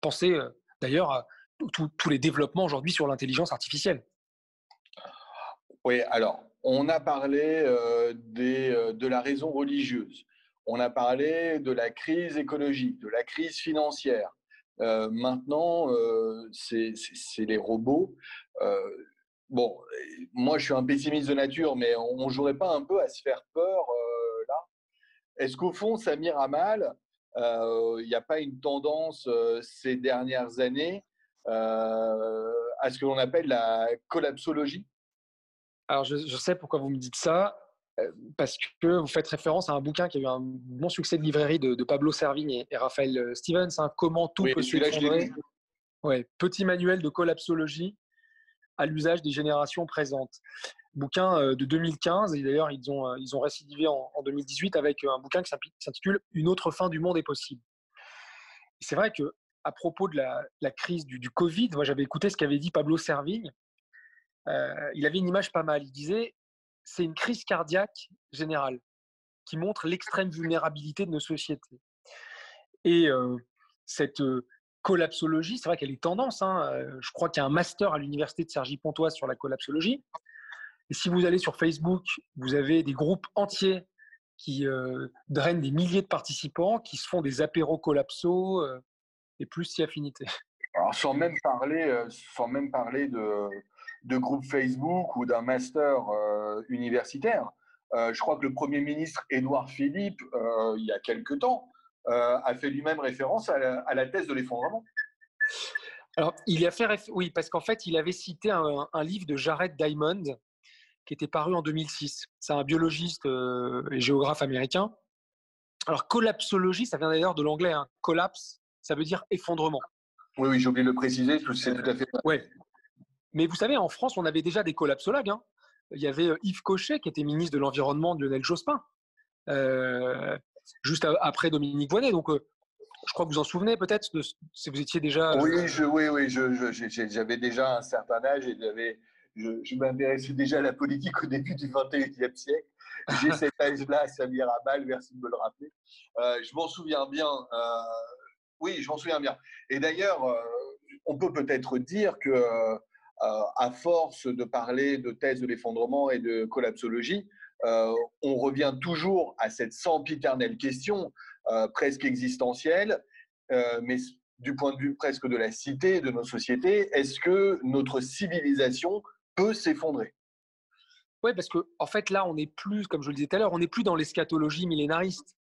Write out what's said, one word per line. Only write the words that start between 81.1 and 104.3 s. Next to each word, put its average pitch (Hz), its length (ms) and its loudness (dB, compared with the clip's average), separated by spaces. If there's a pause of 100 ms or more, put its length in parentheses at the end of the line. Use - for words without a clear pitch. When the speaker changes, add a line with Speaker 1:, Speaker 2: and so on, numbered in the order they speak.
Speaker 1:
vous 180 160 6
allez 175 100 6
sur 180 200 0
Facebook, 165 460 2 (340)
vous 131 180 -2
avez 147 280 4
des 139 120 -2
groupes 156 400 0
entiers 196 520 0 (520)
qui, 139 280 -4
euh, 131 420 -4 (200)
drainent 156 320 2
des 135 100 0
milliers 175 300 4
de 190 60 -4
participants, 170 720 0
qui 226 180 -10
se - 100 -8
font 180 140 0
des 139 220 0
apéros 156 340 2
collapso, 175 840 0
euh, 131 180 -6 (580)
et - 80 -8
plus - 180 -6
si - 180 -4
affinité. 147 420 -6 (500)
Speaker 2:
Alors, - 200 2
sans 139 200 0
même 170 280 2
parler, 143 400 0
euh, 123 240 2 (280)
sans 120 140 -2
même 135 220 -2
parler 127 380 0
de, 107 400 0 (560)
de 127 140 0
groupes 131 260 0
Facebook 135 720 0
ou 123 100 -2
d'un 120 160 2
master, 127 640 2
euh, 107 600 0
universitaire. 123 840 0 (440)
Euh, 117 200 2
je - 60 -6
crois 151 180 0
que 139 80 -4
le 139 80 -2
Premier 143 260 -2
ministre 151 500 -4
Édouard 131 380 0
Philippe, 190 520 -2 (140)
euh, 113 440 2
il 110 80 -6
y 107 60 -2
a 101 80 -2
quelque 113 340 -4
temps, 247 360 0 (380)
euh, 120 360 2
a 127 100 2
fait 139 160 -4
lui-même 151 300 -2
référence 135 480 -2
à 156 100 2
la, 127 220 0
à 143 140 -2
la 131 120 2
thèse 190 200 -4
de 147 60 -4